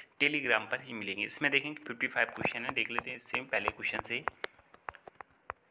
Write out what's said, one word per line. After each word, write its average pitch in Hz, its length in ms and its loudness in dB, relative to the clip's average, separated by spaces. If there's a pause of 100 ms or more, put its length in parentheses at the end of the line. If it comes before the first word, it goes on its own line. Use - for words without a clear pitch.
(240)
Telegram 131 480 4
पर 131 100 0
ही 131 120 -10
मिलेंगे। 101 320 -4
इसमें 139 260 0
देखेंगे 143 320 2
फिफ्टी 123 240 -2
फ़ाइव 117 200 2
क्वेश्चन 117 380 -2
है, 135 60 0
देख 120 200 0
लेते 120 200 -2
हैं 123 80 -8
same - 260 -4
पहले 104 240 2
question - 380 0
से। 123 160 -2 (1500)